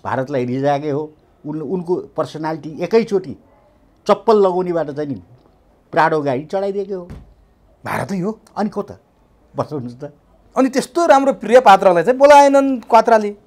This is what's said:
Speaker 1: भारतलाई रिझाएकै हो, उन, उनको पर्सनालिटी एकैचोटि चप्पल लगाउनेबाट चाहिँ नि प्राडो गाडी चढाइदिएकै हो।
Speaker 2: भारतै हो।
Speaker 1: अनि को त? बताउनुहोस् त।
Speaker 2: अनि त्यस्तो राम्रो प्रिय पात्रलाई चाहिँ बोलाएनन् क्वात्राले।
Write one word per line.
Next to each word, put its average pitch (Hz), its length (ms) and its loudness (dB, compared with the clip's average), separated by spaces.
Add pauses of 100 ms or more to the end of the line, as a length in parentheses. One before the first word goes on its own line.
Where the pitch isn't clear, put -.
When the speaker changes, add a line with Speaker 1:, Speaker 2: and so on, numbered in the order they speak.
Speaker 1:
भारतलाई 123 400 -4
रिझाएकै 143 440 -4
हो, 151 240 -6 (320)
उन, 151 160 -8
उनको 175 340 -4
पर्सनालिटी 156 720 -8
एकैचोटि 185 680 -4 (720)
चप्पल 208 300 2
लगाउनेबाट 180 540 -2
चाहिँ 147 180 -8
नि 104 120 -10 (680)
प्राडो 156 300 0
गाडी 139 240 -4
चढाइदिएकै 196 480 -6
हो। 180 160 -12 (760)
Speaker 2:
भारतै 175 340 -6
हो। 214 200 -6 (180)
Speaker 1:
अनि 208 120 -4
को 202 120 -8
त? 95 180 -14 (560)
बताउनुहोस् 123 440 -8
त। 143 140 -18 (440)
Speaker 2:
अनि 262 120 2
त्यस्तो 277 360 -2
राम्रो 277 280 4
प्रिय 233 260 2
पात्रलाई 190 440 6
चाहिँ 254 160 0
बोलाएनन् 277 600 6
क्वात्राले। 220 540 2 (120)